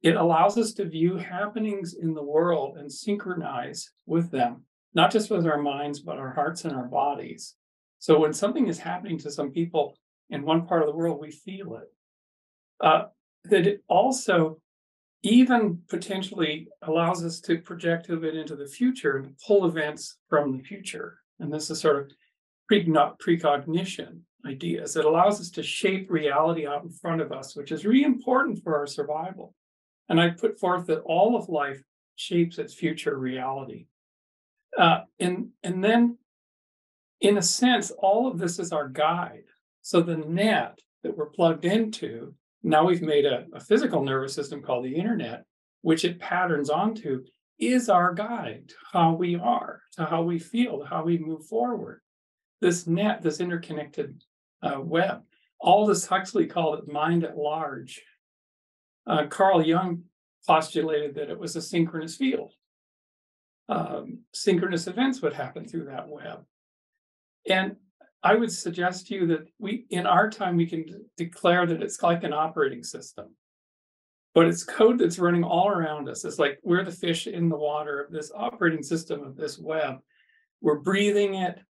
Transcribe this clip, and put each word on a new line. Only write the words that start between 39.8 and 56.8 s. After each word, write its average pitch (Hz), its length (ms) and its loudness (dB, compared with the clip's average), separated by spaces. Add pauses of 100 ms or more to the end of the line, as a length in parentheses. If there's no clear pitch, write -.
So 170 220 2
the 170 140 -2
net 170 640 0 (240)
that - 140 -6
we're - 140 -6
plugged 165 340 2
into, 175 680 -2 (300)
now 156 200 6
we've 175 180 2
made 147 220 2
a, 131 280 0
a 143 80 -16
physical 214 420 2
nervous 135 320 -2
system 143 280 -8
called 127 220 -2
the 131 100 -6
internet, 165 500 -4 (380)
which 160 220 2
it 175 160 -2
patterns 165 500 -2
onto, 160 520 -2 (360)
is 240 300 2
our 180 240 4
guide 202 560 -8
to - 60 -20 (180)
how 165 200 6
we 175 240 0
are, - 440 -2 (120)
to 170 120 -6
how 165 180 0
we 170 160 0
feel, 226 420 -2
to 143 40 -10
how 160 200 -4
we 170 140 2
move 156 280 -8
forward. 233 540 -4 (600)
This 170 260 2
net, 196 360 0
this 156 180 -2
interconnected, 165 840 -8 (380)
uh, 139 200 -4
web. 170 420 -2 (380)
Aldous 202 460 4
Huxley 190 400 0
called 156 340 -2